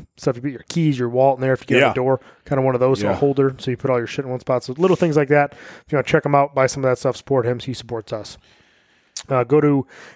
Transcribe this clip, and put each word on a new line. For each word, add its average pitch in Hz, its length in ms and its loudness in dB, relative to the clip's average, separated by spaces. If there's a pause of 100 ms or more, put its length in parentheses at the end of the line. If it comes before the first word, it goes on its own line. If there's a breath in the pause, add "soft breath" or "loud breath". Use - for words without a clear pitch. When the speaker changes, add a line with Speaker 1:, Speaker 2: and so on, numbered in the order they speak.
(160)
Speaker 1:
stuff. 131 200 -2
You 120 60 -14
put 143 100 -6
your 117 160 -16
keys, 156 300 0
your 120 100 -2
wallet 131 300 2
in - 20 -6
there 131 140 2
if - 80 -6
you - 40 -20
get 120 160 2
out 139 40 6
Speaker 2:
Yeah. - 20 4
Speaker 1:
the 113 60 0
door. 131 260 0 (240 soft breath)
Kind 135 160 -2
of 131 60 0
one 131 100 0
of 120 40 0
those, 127 200 2
so 104 80 0
a - 20 0
Speaker 2:
Yeah. 92 60 0
Speaker 1:
holder, 135 420 0
so - 140 -6
you 120 60 -4
put 131 120 -4
all 123 80 2
your 117 80 -4
shit - 180 -8
in 127 60 -10
one 127 80 -6
spot. 123 240 -2
So 127 120 -10
little 180 200 2
things 160 220 0
like 143 120 2
that. 143 240 2
If - 380 -20
you 151 60 -2
wanna 131 80 0
check - 200 0
him 143 100 0
out, 143 200 2
buy 131 140 2
some 135 160 -4
of 131 60 2
that 123 80 0
stuff, 131 180 -2
support 131 300 -2
him, 123 120 -2
so - 80 -12
he 127 80 -6
supports 113 380 -10
us. 107 260 -12 (920 soft breath)
Uh, 127 140 2
go 135 180 4
to 143 240 2 (320 loud breath)